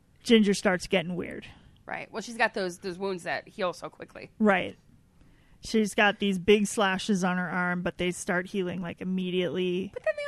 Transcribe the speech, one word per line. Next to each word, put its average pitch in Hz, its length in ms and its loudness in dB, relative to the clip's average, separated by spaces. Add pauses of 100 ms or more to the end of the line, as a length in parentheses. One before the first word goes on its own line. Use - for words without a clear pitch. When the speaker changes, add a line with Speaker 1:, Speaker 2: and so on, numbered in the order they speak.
(240)
Speaker 1:
Ginger 208 300 6
starts 185 320 0
getting 180 280 0
weird. 165 320 -8 (400)
Speaker 2:
Right. - 260 -10
Well, 208 100 -8
she's 233 140 -12
got 226 180 2
those, 185 240 -4
those 180 200 -8
wounds 190 240 -6
that 147 260 -6
heal 185 240 -4
so 156 160 -12
quickly. - 500 -16
Speaker 1:
Right. 196 380 2 (880)
She's 214 300 0
got 208 240 2
these 196 200 0
big 208 280 6
slashes 190 580 0
on 180 120 0
her 180 120 -2
arm, 180 340 -2
but 180 160 -4
they 180 120 0
start 180 360 -2
healing, 185 360 -4
like, - 180 -10
immediately. 185 920 -2
Speaker 2:
But - 100 -12
then 622 120 0
they 587 120 -8